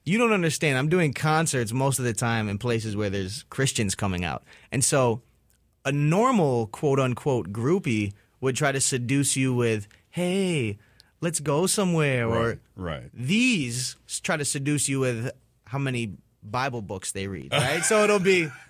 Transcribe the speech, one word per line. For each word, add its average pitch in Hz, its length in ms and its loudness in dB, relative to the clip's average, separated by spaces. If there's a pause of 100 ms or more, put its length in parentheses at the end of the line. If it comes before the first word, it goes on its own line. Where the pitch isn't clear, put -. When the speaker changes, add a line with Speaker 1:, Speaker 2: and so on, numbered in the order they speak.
Speaker 1:
You 185 140 0
don't 233 140 4
understand. 165 460 2
I'm 139 100 0
doing 165 240 4
concerts 147 600 0
most 135 280 0
of 127 40 -2
the 120 100 0
time 113 340 0
in 101 100 -2
places 110 380 -2
where 104 140 -2
there's 98 400 -6
Christians 123 440 -2
coming 90 300 -2
out. 69 180 -4 (300)
And 139 100 0
so 123 400 2 (600)
a 139 80 0
normal, 151 760 2
quote-unquote, 127 840 0
groupie 117 600 0 (280)
would 127 160 -2
try 143 160 0
to 135 80 -2
seduce 135 560 0
you 131 180 2
with, 113 320 0 (240)
"Hey, 175 680 -2 (420)
let's 160 180 -4
go 147 280 0
somewhere," 156 600 2
Speaker 2:
Right, 113 120 2
Speaker 1:
or 117 200 0 (180)
Speaker 2:
right. 78 380 -8
Speaker 1:
these 135 840 0 (120)
s-, - 120 -8
try 175 160 -2
to 147 80 -4
seduce 143 440 0
you 135 120 0
with 127 300 -2 (360)
how 131 120 -6
many 123 360 -4 (280)
Bible 123 400 -4
books 95 300 -8
they 98 160 -6
read, 76 240 -8
right? 147 320 0
So 214 180 4
it'll 208 160 4
be, 180 300 4 (220)